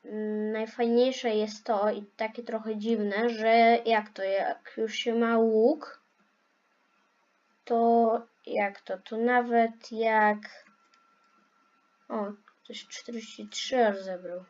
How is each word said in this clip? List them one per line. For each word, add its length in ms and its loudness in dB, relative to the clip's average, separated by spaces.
Mm, 480 -4
najfajniejsze 760 0
jest 340 -4
to 260 0
i 160 -8
takie 360 -8
trochę 340 -8
dziwne, 540 0
że 560 6
jak 240 0
to, 120 -10
jak 540 -4
już 180 -4
się 200 -4
ma 240 2
łuk, 640 2
to 580 4
jak 340 -4
to, 180 -8
to 180 -12
nawet 760 0
jak... 720 0
o, 240 -6
ktoś 220 -18
czterdzieści 600 -14
trzy 380 0
aż 120 0
zebrał 520 -10